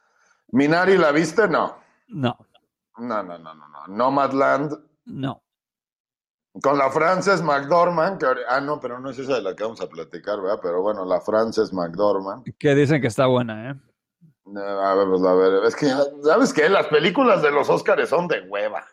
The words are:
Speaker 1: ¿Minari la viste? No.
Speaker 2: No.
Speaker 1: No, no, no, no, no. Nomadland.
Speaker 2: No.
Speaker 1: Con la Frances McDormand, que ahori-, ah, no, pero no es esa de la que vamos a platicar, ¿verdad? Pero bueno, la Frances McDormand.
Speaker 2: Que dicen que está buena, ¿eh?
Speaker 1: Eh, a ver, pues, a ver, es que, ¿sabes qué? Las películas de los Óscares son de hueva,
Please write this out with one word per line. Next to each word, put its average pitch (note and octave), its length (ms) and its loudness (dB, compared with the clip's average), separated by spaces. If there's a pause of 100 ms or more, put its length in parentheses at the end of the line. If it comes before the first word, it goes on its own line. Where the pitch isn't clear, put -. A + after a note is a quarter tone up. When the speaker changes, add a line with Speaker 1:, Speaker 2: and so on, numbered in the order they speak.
(480)
Speaker 1:
¿Minari E3+ 500 4
la D#3 140 4
viste? E3 360 2
No. A#2+ 280 -2 (320)
Speaker 2:
No. C#3 280 -4 (600)
Speaker 1:
No, A2+ 240 -6
no, F2 160 -14
no, D#2+ 160 -20
no, D2+ 140 -20
no. D2 200 -20
Nomadland. C3+ 920 0 (280)
Speaker 2:
No. C3+ 360 -10 (1200)
Speaker 1:
Con C#3 140 2
la C3+ 140 0
Frances F3+ 520 0
McDormand, E3+ 760 0
que C#3 80 -2
ahori-, B2+ 200 0
ah, B2+ 140 0
no, C#3+ 180 -4
pero B2 200 -10
no C3 120 -12
es A#2+ 80 -12
esa C3+ 180 -2
de A2 60 -2
la F#2+ 140 -6
que G2+ 80 -6
vamos A2 160 -8
a F2+ 80 -6
platicar, E2 520 -8
¿verdad? G2 220 -4
Pero F2+ 200 -2
bueno, G2+ 240 -4
la F2+ 140 0
Frances A2 520 0
McDormand. F#2+ 720 -4 (140)
Speaker 2:
Que D3 160 0
dicen C#3+ 260 2
que A2+ 60 -2
está B2+ 200 0
buena, A#2+ 440 -2
¿eh? C#3 40 -10 (800)
Speaker 1:
Eh, G2+ 40 -10
a G2 360 -2
ver, G2 140 4
pues, F#2 160 2
a F#2 100 4
ver, F#2+ 300 4
es A2+ 100 2
que, D3 120 -2 (360)
¿sabes F#3+ 300 4
qué? D3+ 160 2
Las F#3 200 2
películas F3+ 520 4
de D3 120 4
los C3+ 180 2
Óscares D#3+ 400 2
son E3+ 180 0
de A#2 140 -2
hueva, G2+ 500 -6